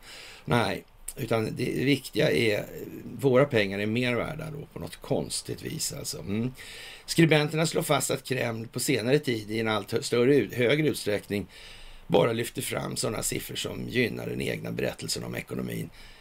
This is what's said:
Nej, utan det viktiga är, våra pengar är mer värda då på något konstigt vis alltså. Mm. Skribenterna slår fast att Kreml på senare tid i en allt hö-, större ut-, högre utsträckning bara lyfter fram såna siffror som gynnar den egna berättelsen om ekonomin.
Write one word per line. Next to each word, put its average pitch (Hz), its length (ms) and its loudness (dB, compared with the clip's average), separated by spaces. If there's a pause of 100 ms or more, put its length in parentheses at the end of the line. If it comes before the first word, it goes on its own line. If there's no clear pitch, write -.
(440)
Nej, 98 400 2 (320)
utan 113 400 0
det - 280 0
viktiga 139 460 2
är, 104 340 2 (560)
våra 131 240 6
pengar 101 340 2
är 104 80 0
mer 123 280 2
värda 80 360 -4
då 78 220 -10
på - 60 -10
något - 180 -10
konstigt - 640 -4
vis - 300 -4
alltså. - 260 -8
Mm. 107 340 -2 (540)
Skribenterna 156 600 4
slår - 160 0
fast 139 280 2
att 131 140 0
Kreml 120 420 -2
på 127 140 -6
senare 123 380 4
tid 110 320 -2
i 110 100 0
en 110 80 2
allt 104 240 0
hö-, 113 100 0
större 123 340 4
ut-, 101 180 2
högre 127 340 4
utsträckning 101 580 -2 (600)
bara 127 260 6
lyfter 113 300 -2
fram 95 340 -4
såna 117 260 -2
siffror - 340 -4
som - 320 -6
gynnar 62 380 0
den 60 140 -4
egna 57 320 -4
berättelsen 58 520 -4
om 58 100 -6
ekonomin. 60 560 -6 (300)